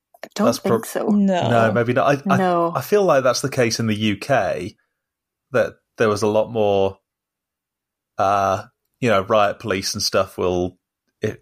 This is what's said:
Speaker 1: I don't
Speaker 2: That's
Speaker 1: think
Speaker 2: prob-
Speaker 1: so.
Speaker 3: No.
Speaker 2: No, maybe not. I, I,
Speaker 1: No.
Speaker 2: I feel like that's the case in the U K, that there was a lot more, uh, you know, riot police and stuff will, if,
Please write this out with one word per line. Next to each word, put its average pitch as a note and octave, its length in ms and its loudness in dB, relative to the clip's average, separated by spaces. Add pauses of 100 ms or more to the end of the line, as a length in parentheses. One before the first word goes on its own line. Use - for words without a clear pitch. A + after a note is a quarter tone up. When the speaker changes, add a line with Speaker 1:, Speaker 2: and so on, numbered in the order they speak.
(240)
Speaker 1:
I - 120 -16
don't G#3 100 0
Speaker 2:
That's B3 140 0
Speaker 1:
think G3 120 -2
Speaker 2:
prob- A3 140 0
Speaker 1:
so. - 220 -6
Speaker 3:
No. G3 420 2
Speaker 2:
No, A2+ 220 2
maybe A#2+ 220 0
not. C3+ 340 0
I, G3 60 2
I, G3 40 2
Speaker 1:
No. F3 380 0
Speaker 2:
I C3 60 -4
feel G#3 220 0
like C#3+ 200 2
that's B2 180 0
the C#3 80 -4
case A#2+ 300 0
in A2+ 80 -2
the G#2+ 80 0
U G#2 220 0
K, F2+ 580 -4 (760)
that A#2 220 0 (240)
there A2+ 120 2
was G#2 120 -2
a A2 60 0
lot A2 240 0
more, G2 480 0 (1200)
uh, G2 460 0 (340)
you B2 100 0
know, G2 140 4
riot G#2 360 2
police G2 360 -4
and G2 80 -6
stuff - 340 -2
will, F2+ 400 -2 (440)
if, G#2+ 200 -6